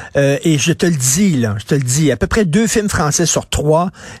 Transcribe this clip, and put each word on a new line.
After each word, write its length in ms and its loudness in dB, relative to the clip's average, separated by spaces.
euh, 300 2
et 140 2
je 120 0
te 140 -2
le 100 2
dis, 460 2
là, 160 -2
je 80 -12
te 80 -4
le 80 2
dis, 300 0
à 40 0
peu 120 -2
près 180 0
deux 220 2
films 220 -2
français 360 0
sur 240 -2
trois, 380 0